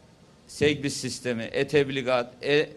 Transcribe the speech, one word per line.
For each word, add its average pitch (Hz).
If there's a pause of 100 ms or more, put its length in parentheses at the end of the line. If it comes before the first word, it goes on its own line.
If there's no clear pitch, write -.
(480)
Segbis 143
sistemi, 120
e-tebligat, 131
e-, 147